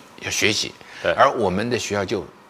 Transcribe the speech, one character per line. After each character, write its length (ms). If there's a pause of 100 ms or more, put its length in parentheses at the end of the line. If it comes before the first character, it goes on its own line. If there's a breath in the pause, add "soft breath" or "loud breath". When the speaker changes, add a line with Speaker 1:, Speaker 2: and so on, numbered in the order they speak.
(220)
Speaker 1:
要 100
学 200
习。 220 (300 loud breath)
Speaker 2:
对。 100
Speaker 1:
而 180
我 180
们 200
的 80
学 180
校 80
就 220 (240)